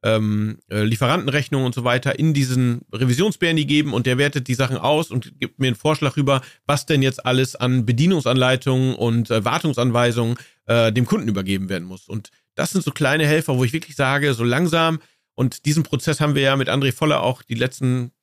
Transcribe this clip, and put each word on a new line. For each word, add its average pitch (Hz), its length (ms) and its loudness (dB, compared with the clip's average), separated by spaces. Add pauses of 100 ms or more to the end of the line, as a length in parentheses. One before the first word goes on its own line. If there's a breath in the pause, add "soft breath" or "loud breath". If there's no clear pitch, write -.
ähm, 107 540 0 (120)
äh, 107 140 -2
Lieferantenrechnungen 131 800 0
und 123 80 -2
so 120 80 -8
weiter 123 360 0
in 160 160 2
diesen 127 480 0 (100)
Revisions-Bernie 156 720 0
geben 147 300 0
und 120 120 0
der 127 120 0
wertet 143 280 0
die 127 80 -2
Sachen 127 220 -2
aus 151 340 0
und - 300 -6
gibt - 180 -8
mir 135 100 0
einen 120 80 0
Vorschlag 151 400 0
rüber, 135 260 2 (240 loud breath)
was 143 200 -2
denn 147 160 2
jetzt 135 240 -2
alles 127 300 0
an 123 300 0
Bedienungsanleitungen 131 1080 2
und, 117 360 0
äh, 110 140 0
Wartungsanweisungen, 120 920 0 (300 loud breath)
äh, 117 260 2
dem 120 140 2
Kunden 135 220 0
übergeben 95 400 -2
werden 90 200 -6
muss. 92 200 -18
Und 104 220 -10 (240)
das - 160 -2
sind 190 140 -2
so - 60 -4
kleine 151 360 0
Helfer, 151 300 0
wo 127 80 2
ich 117 80 -2
wirklich 156 240 -8
sage, 139 380 0
so 117 100 -2
langsam, 160 560 2 (340 soft breath)
und - 320 -2
diesen 151 160 2
Prozess 143 380 -2
haben 147 140 2
wir 139 80 2
ja 135 140 4
mit 135 120 0
André 135 240 0
Voller 151 300 0
auch 123 200 -2
die - 120 -8
letzten 127 580 -2 (100)